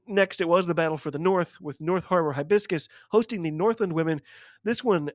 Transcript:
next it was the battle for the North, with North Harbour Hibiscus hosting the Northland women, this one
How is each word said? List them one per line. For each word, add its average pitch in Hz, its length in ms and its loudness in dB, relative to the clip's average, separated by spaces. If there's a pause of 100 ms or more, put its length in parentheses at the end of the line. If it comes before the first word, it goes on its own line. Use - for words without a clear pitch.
next 196 360 0
it 165 60 -2
was 180 180 4
the 170 80 0
battle 160 240 0
for 151 120 -8
the 143 80 -6
North, 180 400 0
with 147 220 -12
North 170 240 -2
Harbour 165 280 2
Hibiscus 160 540 0 (240)
hosting 220 300 0
the 160 100 -2
Northland 190 440 0
women, 160 260 0 (420)
this 233 220 -2
one 165 300 2